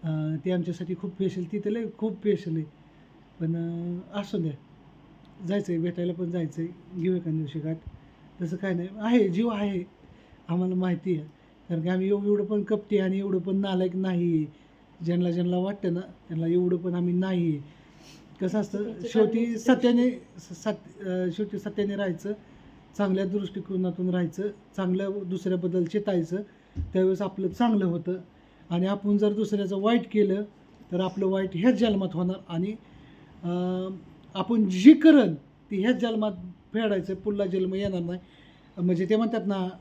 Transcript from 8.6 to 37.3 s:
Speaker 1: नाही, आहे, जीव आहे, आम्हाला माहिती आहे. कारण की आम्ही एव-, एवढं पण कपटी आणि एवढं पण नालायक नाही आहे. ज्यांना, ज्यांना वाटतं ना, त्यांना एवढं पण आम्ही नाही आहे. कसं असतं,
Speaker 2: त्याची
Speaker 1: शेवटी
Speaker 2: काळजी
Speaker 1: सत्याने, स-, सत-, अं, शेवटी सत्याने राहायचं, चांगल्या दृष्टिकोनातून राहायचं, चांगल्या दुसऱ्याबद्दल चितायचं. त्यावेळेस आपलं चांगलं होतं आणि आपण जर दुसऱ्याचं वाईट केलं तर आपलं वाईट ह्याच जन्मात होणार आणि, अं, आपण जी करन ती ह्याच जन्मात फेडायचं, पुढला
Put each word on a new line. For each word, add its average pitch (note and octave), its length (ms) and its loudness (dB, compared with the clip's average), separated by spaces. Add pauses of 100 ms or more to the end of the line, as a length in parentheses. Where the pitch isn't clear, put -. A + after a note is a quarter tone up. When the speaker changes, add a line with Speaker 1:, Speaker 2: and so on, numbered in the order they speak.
Speaker 1:
नाही, F3 140 -4 (100)
आहे, A3 320 4
जीव G3 180 0
आहे, G3+ 360 -2 (640)
आम्हाला F3+ 280 0
माहिती F3+ 400 0
आहे. D3+ 80 -4 (460)
कारण E3+ 120 -2
की E3+ 80 -2
आम्ही F#3 180 0
एव-, G3+ 180 0
एवढं G3+ 200 2
पण G#3 180 0
कपटी G#3 340 0
आणि F#3+ 220 2
एवढं F#3+ 200 0
पण F#3+ 160 -2
नालायक F#3+ 400 0
नाही F3 420 0
आहे. D#3 80 0 (600)
ज्यांना, F3 260 2
ज्यांना F3+ 260 0
वाटतं F#3 360 -2
ना, F3 60 -2
त्यांना E3 480 -6
एवढं F3+ 300 2
पण F3 160 -4
आम्ही F3 200 0
नाही F3+ 360 2
आहे. D3+ 100 0 (840)
कसं F#3 180 0
असतं, G3+ 240 -4
Speaker 2:
त्याची G#3 240 -8
Speaker 1:
शेवटी A3+ 380 4
Speaker 2:
काळजी A#3 120 -4
Speaker 1:
सत्याने, B3 520 4 (280)
स-, - 160 -16
सत-, - 520 -8
अं, F#3 260 -2
शेवटी G3+ 280 -4
सत्याने G3+ 360 -4
राहायचं, G3 380 -4 (640)
चांगल्या G3 280 0
दृष्टिकोनातून F#3 840 -4
राहायचं, F3+ 340 -2 (320)
चांगल्या F#3+ 340 -2
दुसऱ्याबद्दल F#3 760 -2
चितायचं. F3+ 520 -2 (560)
त्यावेळेस F#3 280 2
आपलं F#3+ 260 -4
चांगलं G#3 380 2
होतं F3 280 -2 (560)
आणि F3 160 2
आपण G3+ 320 0
जर G#3 160 4
दुसऱ्याचं G3+ 480 -2
वाईट A3+ 200 4 (100)
केलं G3+ 320 2 (480)
तर F3+ 80 0
आपलं F#3+ 280 0
वाईट F#3+ 260 0
ह्याच G#3 200 4
जन्मात G3+ 400 2
होणार F3+ 220 0 (140)
आणि, F3 220 -2 (720)
अं, F#3 520 -4 (380)
आपण G3+ 360 2
जी F#3 240 12
करन D4 400 10 (380)
ती G3 100 -2
ह्याच A#3 140 4
जन्मात G#3+ 360 -2 (420)
फेडायचं, G3+ 420 -2
पुढला G3+ 300 -2